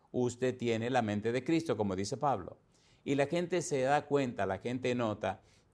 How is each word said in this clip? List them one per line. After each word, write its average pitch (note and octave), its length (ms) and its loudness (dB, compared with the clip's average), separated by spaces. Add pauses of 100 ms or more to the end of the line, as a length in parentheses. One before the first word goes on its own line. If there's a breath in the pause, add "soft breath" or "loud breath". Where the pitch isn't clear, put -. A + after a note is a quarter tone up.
(100)
Usted B2 460 0
tiene A#2 340 0
la B2+ 100 4
mente G#2+ 320 0
de B2+ 120 -2
Cristo, D#3+ 320 0
como G2+ 200 0
dice G2 200 -4
Pablo. A#2 420 -2 (460 soft breath)
Y C#3 100 0
la C#3 120 2
gente F3 360 0
se C3+ 200 -2
da C#3+ 240 2
cuenta, A#2+ 400 0
la F#2+ 120 0
gente B2 360 -2
nota G#2 460 -2 (340 soft breath)